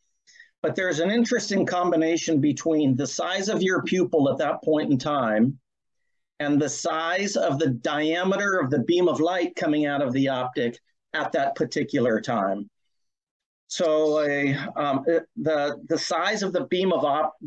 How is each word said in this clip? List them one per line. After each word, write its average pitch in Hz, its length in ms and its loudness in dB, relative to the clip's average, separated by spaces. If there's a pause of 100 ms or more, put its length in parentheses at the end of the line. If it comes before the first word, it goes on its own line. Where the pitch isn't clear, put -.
(600)
But 156 140 -2
there's 180 240 -2
an 170 100 0
interesting 226 560 0
combination 165 760 0
between 151 560 2
the 135 120 -4
size 190 420 -4
of 196 140 0
your 185 180 0
pupil 165 480 2
at 127 80 -2
that 156 260 -2
point 151 280 0
in 131 80 2
time 131 580 0 (840)
and 147 220 2
the 147 80 0
size 170 640 -2
of 139 220 0
the 143 140 2
diameter 175 880 0
of 135 100 -2
the 131 140 0
beam 175 240 4
of 147 120 0
light 175 360 0
coming 151 320 0
out 143 160 0
of 139 100 -2
the 135 160 2
optic 127 480 -2 (360)
at 151 180 -4
that 139 240 0
particular 131 640 0
time. 101 480 -2 (1000)
So 156 500 2
a, 143 340 2 (220)
um, 139 320 0
it, 165 160 2 (140)
the, 147 500 0
the 160 100 0
size 202 460 -2
of 180 100 -4
the 160 120 0
beam 180 280 2
of 160 120 0
op-, 151 280 0 (140)